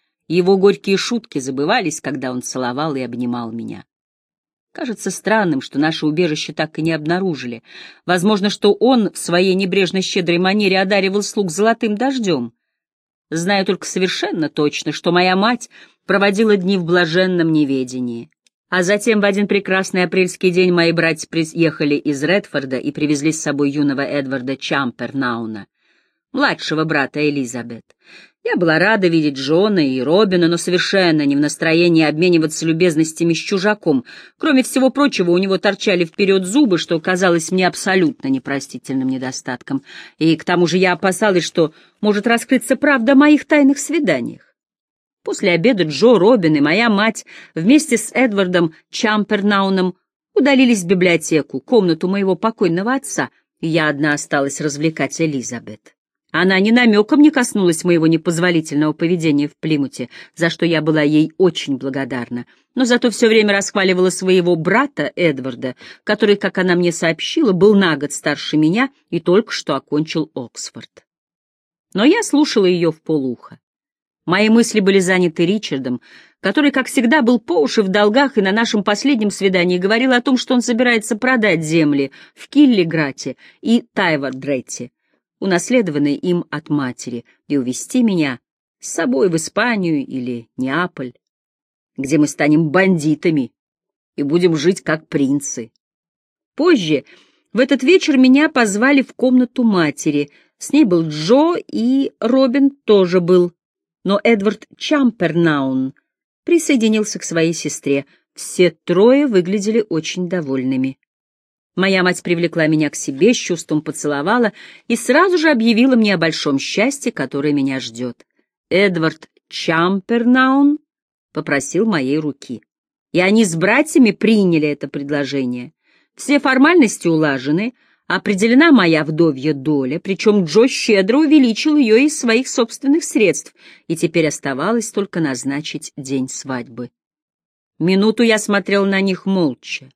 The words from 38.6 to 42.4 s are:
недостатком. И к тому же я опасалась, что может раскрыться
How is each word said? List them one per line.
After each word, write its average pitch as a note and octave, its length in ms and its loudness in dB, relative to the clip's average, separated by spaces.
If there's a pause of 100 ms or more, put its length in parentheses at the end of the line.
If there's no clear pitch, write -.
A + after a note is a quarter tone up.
недостатком. C3 760 -8 (340)
И D#3+ 160 2
к D#3 100 -4
тому F3 220 2
же E3 120 -2
я F#3 160 2
опасалась, F#3+ 500 0
что D#3 280 -2 (280)
может G#3 260 0
раскрыться A#3+ 480 0